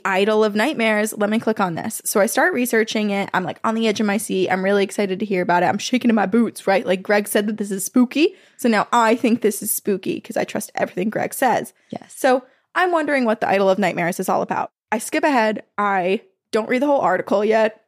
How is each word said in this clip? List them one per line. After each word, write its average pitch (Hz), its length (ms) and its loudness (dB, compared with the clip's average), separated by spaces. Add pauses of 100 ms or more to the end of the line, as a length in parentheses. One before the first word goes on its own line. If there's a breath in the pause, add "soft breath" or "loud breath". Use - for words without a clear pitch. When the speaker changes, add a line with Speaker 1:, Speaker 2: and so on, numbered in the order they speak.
Speaker 1:
Idol 202 380 2
of 214 140 0
Nightmares. 220 600 0
Let 208 140 0
me 220 80 0
click 226 220 -2
on 180 160 -2
this." - 280 -8
So - 160 0
I 202 60 4
start 302 260 2
researching 226 580 0
it. 196 220 -4
I'm, 185 120 0
like, - 180 -8
on 220 140 -2
the 226 100 0
edge 214 140 0
of 220 60 0
my 202 100 0
seat. 190 340 -2
I'm 185 140 -2
really 196 180 2
excited 190 380 -2
to 214 40 -4
hear 196 180 -2
about 175 200 2
it. 180 40 2
I'm 190 120 0
shaking 240 320 0
in 220 60 4
my 202 100 2
boots, 220 400 0
right? 190 180 2
Like, 185 160 -2
Greg 208 280 0
said 208 180 0
that 214 120 -4
this 208 120 -6
is 190 140 -6
spooky. 269 500 2 (220 loud breath)
So - 120 0
now 220 240 2
I 233 220 4
think 254 280 2
this 214 200 0
is 214 80 -4
spooky - 500 -4
'cause - 160 -12
I - 60 0
trust - 320 -8
everything 220 360 -4
Greg - 220 -4
says. - 400 0 (180)
Speaker 2:
Yes. - 260 -14
Speaker 1:
So 262 260 2 (320 soft breath)
I'm 359 160 0
wondering 294 340 0
what 220 160 0
the - 80 -2
Idol 196 220 2
of 190 80 2
Nightmares 175 400 -2
is 185 100 -4
all 196 140 0
about. - 300 -4 (200)
I 220 60 0
skip 311 260 -2
ahead. 220 380 2 (140)
I 196 440 0 (320)
don't 220 160 0
read 254 140 0
the 285 40 2
whole 277 140 2
article 180 440 0
yet. 220 420 0